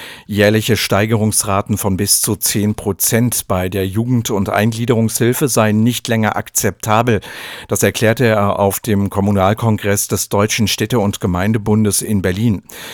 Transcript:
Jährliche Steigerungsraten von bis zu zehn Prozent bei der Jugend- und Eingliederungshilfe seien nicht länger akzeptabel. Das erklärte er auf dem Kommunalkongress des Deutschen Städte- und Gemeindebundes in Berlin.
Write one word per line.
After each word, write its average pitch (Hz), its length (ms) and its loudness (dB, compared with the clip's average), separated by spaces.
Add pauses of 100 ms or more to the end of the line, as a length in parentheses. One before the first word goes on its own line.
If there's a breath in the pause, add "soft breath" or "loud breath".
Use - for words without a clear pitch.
(280 loud breath)
Jährliche 104 500 2
Steigerungsraten 104 1000 0
von 95 200 -2
bis 101 240 0
zu 107 140 -2
zehn 104 400 0
Prozent - 720 -2
bei 92 200 0
der 95 200 -2
Jugend- 117 420 -2
und 101 200 0
Eingliederungshilfe 113 1000 0
seien 110 340 2
nicht 120 240 -2
länger 110 300 0
akzeptabel. 110 840 0 (480 loud breath)
Das 104 140 -2
erklärte 110 440 2
er 101 340 2
auf 98 200 0
dem 101 300 0
Kommunalkongress 101 960 0
des - 220 -4
Deutschen 107 380 0
Städte- 117 320 -2
und 101 200 0
Gemeindebundes 104 840 0
in 101 180 -2
Berlin. 95 400 0 (320 loud breath)